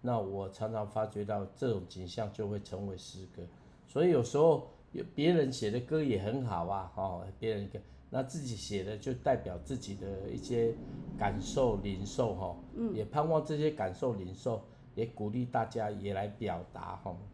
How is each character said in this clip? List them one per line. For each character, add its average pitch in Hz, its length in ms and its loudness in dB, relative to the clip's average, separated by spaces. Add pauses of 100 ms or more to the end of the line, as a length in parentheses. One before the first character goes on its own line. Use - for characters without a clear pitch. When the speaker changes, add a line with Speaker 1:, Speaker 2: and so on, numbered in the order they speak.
Speaker 1:
那 120 180 2
我 98 320 -2
常 110 220 -4
常 107 160 -2
发 110 180 0
觉 104 180 -4
到 101 220 0 (100)
这 131 140 0
种 98 180 0
景 92 180 -8
象 104 260 -4
就 107 160 -2
会 104 120 -2
成 101 260 -6
为 95 100 -6
诗 95 380 -12
歌。 - 80 -10 (440)
所 156 200 4
以 180 40 8
有 139 120 6
时 143 160 0
候 151 300 6 (240)
有 - 120 -4 (100)
别 156 180 6
人 139 200 6
写 107 180 0
的 120 100 0
歌 151 220 0
也 110 200 2
很 123 220 0
好 87 220 0
啊， 95 280 -2
哦， 95 320 -2 (120)
别 110 160 0
人 101 140 -4
歌， 104 100 -10 (320)
那 131 120 0
自 131 180 -4
己 123 140 -4
写 98 300 -2
的 107 120 -4
就 131 160 -4
代 127 240 2
表 90 280 -4
自 135 120 -4
己 101 200 -6
的 98 340 -6
一 120 60 -4
些 117 360 2 (460)
感 101 220 2
受、 117 380 4
领 98 280 -2
受 110 280 2
哈， 90 220 -4 (180)
Speaker 2:
嗯。 220 200 0
Speaker 1:
也 107 100 0
盼 151 240 2
望 156 160 6
这 156 120 0
些 151 160 4
感 95 200 0
受、 120 220 2
领 95 180 -6
受， 110 300 -2 (320)
也 - 120 0
鼓 107 240 -4
励 123 140 0
大 120 200 2
家 110 260 0
也 101 240 -2
来 101 140 0
表 90 440 -2
达 92 240 -10
哈。 90 200 -8 (160)